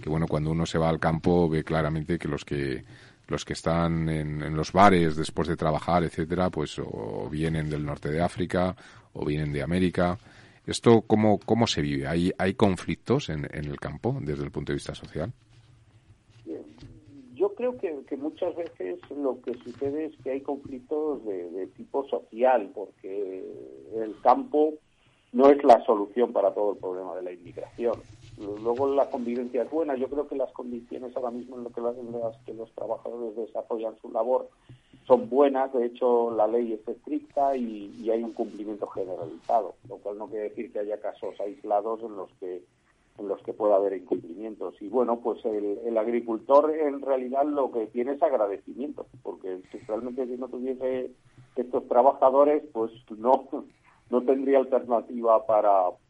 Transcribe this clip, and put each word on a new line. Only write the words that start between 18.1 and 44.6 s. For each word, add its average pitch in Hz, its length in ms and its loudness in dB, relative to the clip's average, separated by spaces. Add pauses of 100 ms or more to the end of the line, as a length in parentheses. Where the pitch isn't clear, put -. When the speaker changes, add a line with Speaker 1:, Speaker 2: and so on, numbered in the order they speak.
Speaker 2:
muchas 240 360 -6
veces 175 460 -8 (120)
lo 139 300 -4
que 123 120 -6
sucede 139 540 -6
es - 160 -16
que 135 80 -4
hay 135 100 -4
conflictos 139 840 -6
de, 90 260 -6
de 95 160 -6
tipo 135 420 -6
social, 120 640 0
porque 95 720 -8 (500)
el 110 260 -4
campo 139 520 4 (580)
no 131 180 10
es 139 140 8
la 120 220 10
solución 117 480 2
para 98 200 4
todo 104 200 0
el 90 60 -12
problema 92 360 -8
de 92 60 -8
la 90 100 -10
inmigración. 90 640 -6 (420)
Luego 113 560 -2
la 135 160 2
convivencia 123 540 -4
es 113 80 -8
buena. 151 240 -2
Yo 127 140 -4
creo 143 180 -4
que 151 80 -8
las 131 160 -4
condiciones 123 640 -12
ahora 127 160 -4
mismo 123 260 -12
en 120 60 -12
lo 120 60 -12
que 120 100 -10
las, 120 180 -4
en 117 140 -12
las 117 240 -6 (100)
que 113 80 -12
los 110 200 -12
trabajadores 113 640 -8
desarrollan 110 640 -6
su 120 100 -14
labor 123 380 0 (560)
son 120 240 6
buenas. 135 440 4
De 120 120 2
hecho, 120 500 2
la 107 120 4
ley 117 260 0
es 107 140 -8
estricta 139 680 -2
y, 107 440 -6
y 110 100 -4
hay 113 140 0
un 113 100 -8
cumplimiento 104 540 -6
generalizado, 90 880 -4 (120)
lo 98 100 -14
cual 104 200 -8
no 107 100 -10
quiere 107 220 -6
decir 107 220 -10
que 110 80 -6
haya 104 200 -4
casos - 400 -10
aislados 104 640 -2
en 107 120 -12
los 92 140 -12 (100)
que, 90 220 -10 (560)
en 104 100 -8
los 95 140 -4
que 101 120 -10
pueda 104 240 4
haber 98 160 2
incumplimientos. 92 880 -6